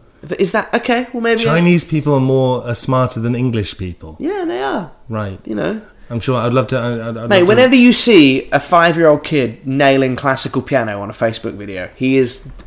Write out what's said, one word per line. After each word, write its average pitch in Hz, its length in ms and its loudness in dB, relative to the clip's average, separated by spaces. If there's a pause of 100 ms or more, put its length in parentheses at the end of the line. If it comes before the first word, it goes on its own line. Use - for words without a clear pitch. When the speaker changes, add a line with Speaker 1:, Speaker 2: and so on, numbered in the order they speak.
(280)
Speaker 1:
But - 140 -8
is 180 100 2
that, 208 220 -2
okay, 240 400 -2
well, 233 80 -6
maybe 233 220 0
Speaker 2:
Chinese 170 400 2
people 147 320 -2
are 135 40 2
more, 131 480 0
are 117 80 -4
smarter 127 440 -2
than 120 160 -2
English 117 420 -4
people. 82 420 -12
Speaker 1:
Yeah, 370 260 -6
they 330 160 -6
are. 254 300 -6 (160)
Speaker 2:
Right. 104 380 -8
Speaker 1:
You 107 100 -8
know. 196 260 -4 (280)
Speaker 2:
I'm 120 100 -6
sure, 127 220 -2
I'd 117 120 -2
love 123 140 0
to, 131 100 -4
I, 120 160 -4
I'd, 113 60 -8
I'd 113 140 -10
Speaker 1:
Mate, 113 80 -12
Speaker 2:
love 120 80 -8 (100)
to 175 60 4
Speaker 1:
whenever 247 300 4
you 247 180 8
see 147 580 6
a 143 80 2
five-year-old 165 640 2
kid 123 420 -4
nailing 135 500 2
classical 135 480 -2
piano 110 360 -4
on 101 100 -10
a 107 40 -14
Facebook 113 400 -4
video, 95 420 -12
he 131 220 0
is 123 300 -2 (200)